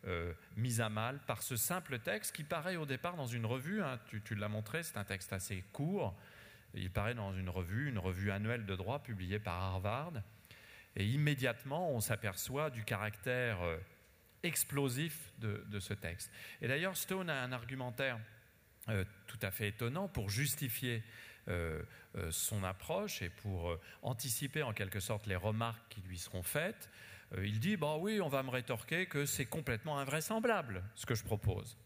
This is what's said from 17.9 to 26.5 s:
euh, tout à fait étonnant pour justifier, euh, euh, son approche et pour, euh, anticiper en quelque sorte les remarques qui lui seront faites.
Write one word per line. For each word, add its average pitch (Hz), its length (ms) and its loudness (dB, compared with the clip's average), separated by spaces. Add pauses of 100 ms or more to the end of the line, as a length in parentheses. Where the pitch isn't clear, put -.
euh, 98 160 4 (220)
tout - 160 -10
à 98 80 0
fait 104 180 0
étonnant 131 400 0
pour 101 220 -2
justifier, 123 720 0 (460)
euh, 82 340 0 (320)
euh, 85 160 -2
son 101 340 0
approche 165 580 -2
et 85 80 -2
pour, 87 400 -2
euh, 85 100 -2 (220)
anticiper 135 600 0
en 120 100 0
quelque 101 280 0
sorte 107 260 0
les 95 100 2
remarques 110 540 0
qui - 120 -10
lui 92 160 -6
seront 90 240 -4
faites. 165 460 0 (440)